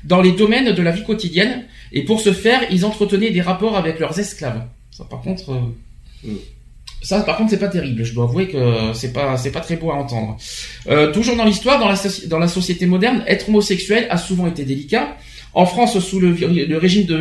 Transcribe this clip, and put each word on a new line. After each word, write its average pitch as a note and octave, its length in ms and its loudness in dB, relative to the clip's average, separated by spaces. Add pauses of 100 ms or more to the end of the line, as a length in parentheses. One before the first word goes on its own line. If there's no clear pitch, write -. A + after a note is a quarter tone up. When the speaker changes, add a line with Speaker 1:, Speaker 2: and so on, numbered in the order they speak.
Speaker 1:
dans F3+ 180 2
les F#3 120 8
domaines A3 400 2
de F3+ 100 0
la E3+ 80 2
vie E3+ 140 -4
quotidienne, G#3 640 -2 (260)
et C#3+ 100 -2
pour A3 180 0
ce G3+ 120 4
faire, A#3 300 2 (100)
ils F#3 120 2
entretenaient G#3 460 0
des F3+ 120 0
rapports F#3 340 -2
avec D#3+ 240 -2
leurs D#3+ 180 -4
esclaves. B2+ 460 -6 (260)
Ça, - 140 -18
par A#2 160 -14
contre, F#3 320 -8
euh, - 760 -10
Speaker 2:
Mm. G#2 80 -8 (640)
Speaker 1:
ça, G3 200 0
par - 160 -2
contre, G#3+ 140 2
c'est G3+ 100 2
pas G3+ 80 0
terrible. C#3 360 -2
Je A#2 80 -6
dois A#2+ 120 0
avouer E3 240 0
que A#2 440 0
c'est A#2+ 200 -6
pas, C3 240 -2
c'est B2 160 -4
pas D#3+ 80 -6
très E3 160 -6
beau D#3+ 160 -4
à - 20 -4
entendre. A#2+ 420 -4 (520)
Euh, D3+ 240 4
toujours A#3 240 2
dans A3+ 80 2
l'histoire, A3+ 340 4
dans A3+ 100 2
la G3 80 2
soci-, F#3+ 300 -4
dans E3 140 0
la E3+ 80 4
société F3+ 380 -2
moderne, F#3+ 420 2
être - 200 0
homosexuel G#3 640 2
a F3 80 0
souvent F3+ 300 -2
été D3 160 -4
délicat. C#3+ 520 -2 (380)
En F3+ 120 6
France, G3+ 320 2
sous F#3+ 200 -2
le F3+ 120 6
vi-, E3+ 340 2
le D#3 140 0
régime F#3 260 4
de E3 160 0